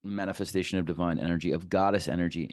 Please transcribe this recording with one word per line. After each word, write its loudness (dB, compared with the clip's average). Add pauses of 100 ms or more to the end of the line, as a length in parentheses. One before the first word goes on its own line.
manifestation -2
of 0
divine 0
energy, 0
of -2
goddess 2
energy -2